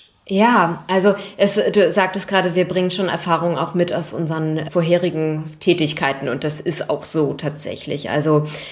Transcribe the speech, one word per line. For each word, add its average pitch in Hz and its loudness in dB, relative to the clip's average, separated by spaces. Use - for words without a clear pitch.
Ja, 196 4
also 190 4
es, 202 4
du 180 4
sagtest 185 0
gerade, 180 2
wir 175 4
bringen 180 0
schon 180 -2
Erfahrungen 165 0
auch 156 -4
mit 175 0
aus 156 -6
unseren 156 -2
vorherigen 160 0
Tätigkeiten 151 0
und - -4
das 151 -2
ist - -4
auch 147 -4
so 156 -2
tatsächlich. - -6
Also 151 2